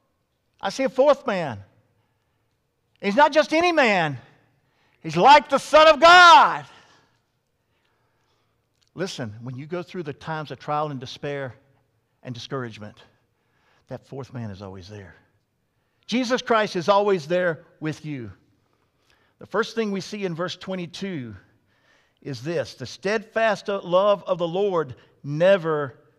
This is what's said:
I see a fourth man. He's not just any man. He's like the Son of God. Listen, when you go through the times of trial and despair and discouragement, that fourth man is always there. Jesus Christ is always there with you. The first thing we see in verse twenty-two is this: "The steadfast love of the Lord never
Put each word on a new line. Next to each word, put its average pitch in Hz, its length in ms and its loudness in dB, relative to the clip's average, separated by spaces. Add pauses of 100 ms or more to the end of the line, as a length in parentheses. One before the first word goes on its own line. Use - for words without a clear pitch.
(600)
I 196 100 -8
see 269 140 -4
a 247 60 0
fourth 277 360 2
man. 151 380 -6 (1400)
He's 196 140 -2
not 294 160 6
just 294 220 2
any 339 180 2
man. 190 460 2 (840)
He's 160 140 -8
like 262 340 6
the 277 80 0
Son 311 300 6
of 294 140 4
God. 320 640 8 (2250)
Listen, 139 480 -10
when 123 140 -14
you 139 100 -14
go 175 160 -10
through 175 220 -12
the 143 80 -12
times 156 400 -10
of 127 80 -16
trial 151 320 -6
and 131 80 -10
despair 139 560 -10 (680)
and 123 120 -14
discouragement, 113 680 -12 (840)
that 127 180 -16
fourth 131 280 -16
man 117 180 -12
is 95 100 -16
always 95 280 -18
there. 98 260 -20 (880)
Jesus 247 360 -2
Christ 220 340 -2
is 175 140 -2
always 196 360 2
there 175 380 -4 (160)
with 156 260 -10
you. 127 260 -12 (1080)
The - 60 -20
first - 300 -6
thing 220 160 -4
we 190 100 -6
see 202 240 -10
in 170 100 -6
verse 170 220 -8
twenty-two 175 760 -10 (880)
is 127 220 -12
this: 147 300 -6
"The 127 120 -16
steadfast 214 840 -4
love 196 580 0
of 185 100 -2
the 175 100 -4
Lord 170 480 -4 (280)
never 156 720 0 (220)